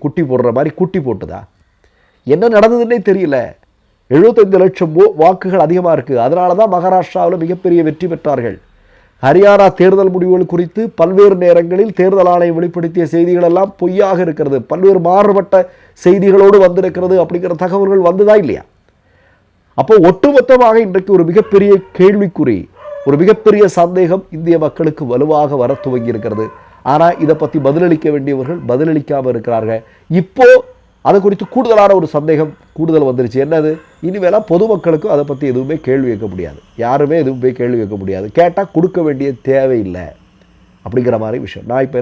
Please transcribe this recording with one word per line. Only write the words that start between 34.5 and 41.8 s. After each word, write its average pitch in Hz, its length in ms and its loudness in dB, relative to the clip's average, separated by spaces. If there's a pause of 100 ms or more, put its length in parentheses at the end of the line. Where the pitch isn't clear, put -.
பொதுமக்களுக்கும் 170 640 0
அதை 143 160 -2
பத்தி 139 220 -6
எதுவுமே 131 240 -4 (100)
கேள்வி 131 240 0
கேட்க 104 220 -6
முடியாது, 80 280 -12 (220)
யாருமே 143 400 -2
எதுவும் 131 200 -4
போய் 127 180 -2
கேள்வி 120 200 -2
கேட்க 104 220 -8
முடியாது, 98 260 -8 (100)
கேட்டா 175 260 0 (120)
கொடுக்க 180 320 -2
வேண்டிய 139 220 -4 (180)
தேவையில்லை 117 560 -2 (800)
அப்படிங்கிற 123 400 -2
மாதிரி 110 220 -8
விஷயம். 98 260 -18
நான் 131 140 -2